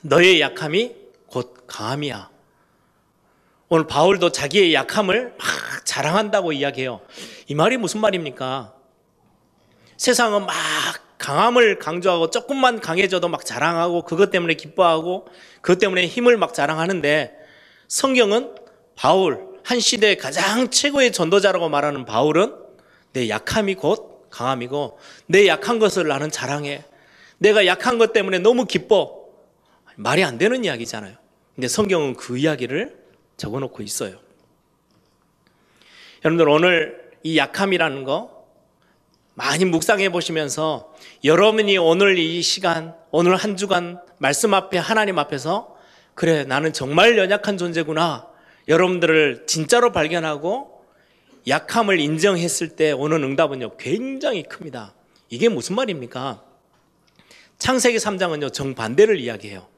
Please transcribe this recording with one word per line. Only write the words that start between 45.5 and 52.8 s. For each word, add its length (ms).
"그래, 300
나는 280
정말 440
연약한 400
존재구나." 720
여러분들을 800
진짜로 460
발견하고 920
약함을 500
인정했을 800
때 160